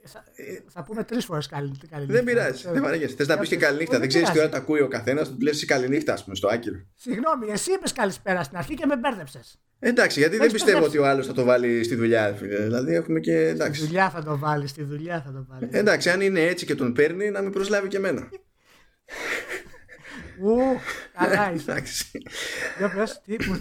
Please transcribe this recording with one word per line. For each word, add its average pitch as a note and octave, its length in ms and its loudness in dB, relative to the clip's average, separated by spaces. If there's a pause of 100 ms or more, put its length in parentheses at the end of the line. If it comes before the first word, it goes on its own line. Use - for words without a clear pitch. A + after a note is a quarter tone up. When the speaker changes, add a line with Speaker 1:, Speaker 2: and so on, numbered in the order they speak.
Speaker 1:
θα, - 100 -20
θα... - 100 -20 (440)
θα F3+ 160 -14
πούμε A3 200 -6
τρεις A#3 220 -4
φορές D3+ 220 -4
καλη-, C#3+ 320 -8 (100)
καληνύχτα. D3 260 -4
Speaker 2:
Δεν B3 80 4
πειράζει, A#3 300 0
Speaker 1:
Ξέρω. F3 200 -8
Speaker 2:
δεν C#4 100 2
βαριέσαι. D#3 320 -2
Θες C#3+ 120 0
να D3+ 100 2
πεις G3+ 120 0
και F#3 60 0
Speaker 1:
Όχι, - 80 0
Speaker 2:
καληνύχτα, D3+ 280 2
Speaker 1:
δεν B2 80 4
Speaker 2:
δεν C3+ 100 0
ξέρεις E3 180 4
τι F3+ 60 2
Speaker 1:
πειράζει. D#3 200 4
Speaker 2:
ώρα - 60 -2
τα B2+ 40 -8
ακούει D3+ 180 2
ο C3+ 60 4
καθένας, B2+ 420 -2
του C3 120 -12
λες D3 140 2
εσύ D3 100 -4
καληνύχτα, C3+ 480 2
ας - 100 -6
πούμε, F#2+ 120 -12
στο G2 120 0
άκυρο. A2 280 -2 (200)
Speaker 1:
Συγγνώμη, B3 560 -2
εσύ G#3 200 -2
είπες F4+ 220 -2
καλησπέρα F#3+ 500 -2
στην F#3 140 -12
αρχή E3+ 160 -6
και D4+ 120 -6
με C#4+ 120 0
μπέρδεψες. G3+ 640 -8 (200)
Speaker 2:
Εντάξει, A#3 400 2
γιατί D#3+ 140 6
Speaker 1:
Με A3 60 0
Speaker 2:
δεν C#4+ 80 8
Speaker 1:
έχεις G#3 160 2
Speaker 2:
πιστεύω G3 160 6
Speaker 1:
μπερδέψει. D3 180 4
Speaker 2:
ότι C#3+ 100 6
ο C#3 40 6
άλλος C3+ 160 2
θα - 60 -6
το C3+ 100 2
βάλει A#2+ 400 4
στη A#2 120 -2
δουλειά, A2+ 420 4
φίλε. G2+ 260 -2
Δηλαδή, A#2+ 320 0
έχουμε E3 240 0
και, D#3+ 280 2
εντάξει. D#3 320 -2
Speaker 1:
Στη D#3 80 -2
δουλειά F#3 220 2
θα E3+ 140 -10
το D3+ 140 -2
βάλει, D3 300 -2
στη D3+ 160 -10
δουλειά D#3 380 -6
θα C3+ 100 -14
το C3 180 -12
βάλει. A#3 220 -10
Speaker 2:
Ε, - 80 0
εντάξει, F3+ 300 4
αν F#3 120 2
είναι F#3+ 180 2
έτσι E3+ 260 2
και D3+ 100 -2
τον B2 180 0
παίρνει, E3+ 380 2
να G3 100 -4
με G3 80 -4
προσλάβει G3 380 0
και G3 100 -4
εμένα. F#3 320 -2 (2000)
Speaker 1:
Ου, G#3+ 160 4 (560)
καλά F#3+ 400 2
είσαι. D#3+ 180 -6
Speaker 2:
Εντάξει. - 500 -6 (560)
Speaker 1:
Για G3 120 0
πες, G3+ 360 -4
τι, G3+ 120 -6
τι - 80 -2 (160)